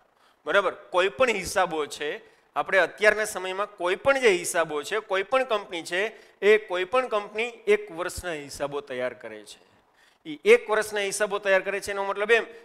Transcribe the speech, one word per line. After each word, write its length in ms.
બરાબર? 280
કોઈ 360
પણ 200
હિસાબો 560
છે, 480
આપણે 220
અત્યારના 480
સમયમાં 520
કોઈ 180
પણ 240
જે 100
હિસાબો 540
છે, 160
કોઈ 240
પણ 200
કંપની 400
છે, 300
એ 160
કોઈ 260
પણ 240
કંપની 360
એક 240
વર્ષના 400
હિસાબો 500
તૈયાર 320
કરે 300
છે. 300
ઈ 160
એક 240
વર્ષના 300
હિસાબો 400
તૈયાર 220
કરે 180
છે 120
એનો 120
મતલબ 280
એમ 140